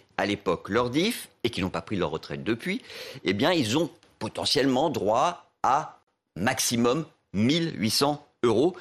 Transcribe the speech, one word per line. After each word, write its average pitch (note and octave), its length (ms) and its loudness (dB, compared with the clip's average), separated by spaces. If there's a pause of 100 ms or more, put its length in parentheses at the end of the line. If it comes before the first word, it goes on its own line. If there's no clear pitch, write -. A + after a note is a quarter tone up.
(180)
à G2 80 0
l'époque G2 420 -2
leur A#2+ 220 0
dif F3 380 -2 (160)
et A2+ 60 0
qui - 120 -4
n'ont F2+ 80 -2
pas E2+ 100 -6
pris - 140 -8
leur E2+ 160 0
retraite D2 320 -8
depuis, C#3+ 400 -4 (420)
eh F#2+ 80 2
bien, B2+ 200 2
ils C3 260 2
ont E3 100 0 (300)
potentiellement C3 720 0
droit A#2 560 0 (160)
à C#3 380 0 (360)
maximum A#2+ 680 0 (260)
mille D3 460 2
huit G#2 120 0
cents C#3+ 360 0 (160)
euros A#2+ 380 4